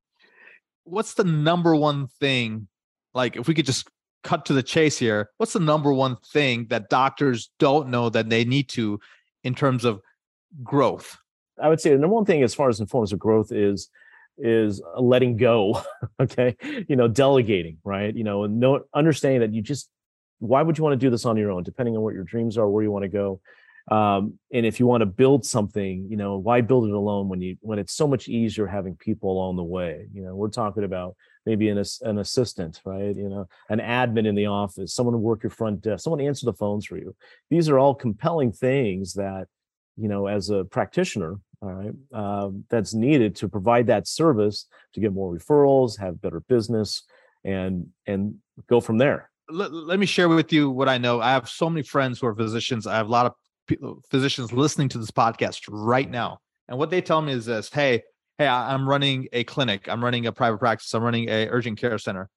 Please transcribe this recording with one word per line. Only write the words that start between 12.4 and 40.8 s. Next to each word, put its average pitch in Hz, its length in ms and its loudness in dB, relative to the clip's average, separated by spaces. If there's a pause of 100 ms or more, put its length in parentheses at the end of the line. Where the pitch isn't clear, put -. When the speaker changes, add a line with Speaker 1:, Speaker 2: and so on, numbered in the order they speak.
Speaker 2:
as 107 100 2
far 139 160 0
as 107 100 0
in 107 60 -4
forms 104 280 -2
of 92 60 -2
growth 110 320 2
is, 101 380 0 (480)
is 113 420 2 (200)
letting 123 380 4
go, 113 440 4 (200)
<laughs> - 180 -8
okay? 127 360 0 (320)
You 139 100 0
know, 120 100 6
delegating, 107 760 2
right? 101 320 -4
You 117 80 -6
know, 104 200 -2
and 104 160 -2
no, 131 240 2 (100)
understanding 147 460 2
that 110 140 0
you 110 100 -4
just, 139 260 -8 (480)
why 131 240 2
would 160 160 0
you 156 60 -2
wanna 143 140 2
do 127 120 2
this 117 160 0
on 113 120 2
your 104 140 0
own, 90 120 -4
depending 113 320 -4
on 107 80 -2
what 107 100 -2
your 92 120 -10
dreams 117 340 -4
are, 104 100 2
where 107 140 2
you 107 80 0
wanna 101 160 -4
go? 98 340 -4 (500)
Um, 104 480 2 (120)
and 117 140 2
if 107 140 0
you 123 80 4
wanna 120 180 4
build 131 400 4
something, 98 640 -4
you 110 80 -6
know, 101 220 -4
why 120 220 2
build 120 240 4
it 104 60 0
alone 101 380 -2
when 92 100 -6
you, 92 220 -6
when 107 160 -6
it's 98 160 -6
so 156 140 0
much 135 200 -2
easier 110 380 -2
having 92 300 -6
people 104 360 -4
along 92 260 -2
the 87 60 -4
way? 85 480 -6
You 98 120 -14
know, 92 120 -12
we're 104 140 -4
talking 104 340 -4
about 90 320 -8 (300)
maybe 107 240 0
an 101 80 0
ass-, - 240 -6
an 107 160 -4
assistant, 101 640 -6
right? 98 320 -6
You 98 140 -8
know, 98 180 -10 (220)
an 107 80 -2
admin 117 480 0
in 104 80 2
the 104 140 2
office, 101 440 -4
someone 120 220 0
to 117 60 0
work 110 240 -2
your 107 80 -6
front 104 300 -4
desk, 104 220 -4
someone 160 140 -2
to 139 80 -2
answer 139 220 -4
the 104 60 0
phones 104 340 -4
for 87 100 -12
you. - 180 -14 (360)
These 160 180 2
are 135 80 6
all 135 160 6
compelling 127 580 -2
things 104 640 -2
that, 95 320 -6 (500)
you 107 140 -4
know, 101 160 -2
as 101 240 -2
a 95 160 0
practitioner, 104 720 -4 (220)